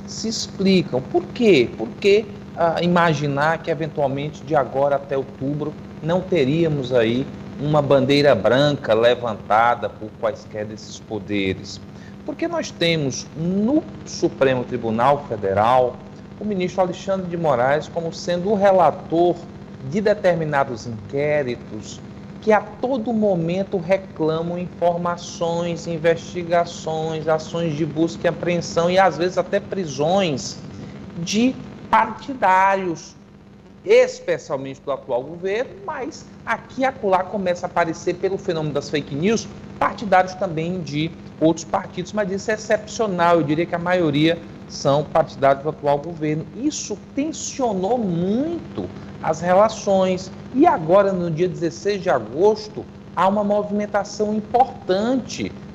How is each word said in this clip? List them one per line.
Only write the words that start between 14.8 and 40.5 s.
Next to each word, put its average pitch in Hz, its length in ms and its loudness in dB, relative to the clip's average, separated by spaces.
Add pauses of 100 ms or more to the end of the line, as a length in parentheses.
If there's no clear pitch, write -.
Federal 113 680 2 (440)
o 208 40 -6
ministro 185 380 -2
Alexandre 185 460 -2
de 170 80 -6
Moraes 147 520 2
como 165 240 -4
sendo 180 380 -2
o 220 40 2
relator 175 840 4 (520)
de 175 120 -2
determinados 160 840 2
inquéritos 120 1120 -4 (460)
que 214 60 6
a 202 80 6
todo 240 520 -4
momento 196 640 2
reclamam 170 800 0
informações, 175 1300 -2
investigações, 160 1400 -2
ações 160 480 -2
de 151 100 -2
busca 160 420 -2
e - 20 2
apreensão 170 600 0
e, 180 120 2
às 175 160 4
vezes, 180 200 -2
até 185 220 0
prisões 170 960 -2 (600)
de 214 380 0 (340)
partidários, 196 1300 2 (680)
especialmente 156 960 2
do 143 120 -4
atual 131 320 -2
governo, 190 460 -4 (140)
mas 302 400 -8 (200)
aqui - 380 -6
e - 20 4
acolá 196 400 2
começa 180 420 -2
a - 20 -8
aparecer, 170 460 -2
pelo 190 240 -2
fenômeno 156 360 -4
das 143 160 -4
fake 143 260 -4
news, 196 320 0 (280)
partidários 185 580 2
também 175 480 -4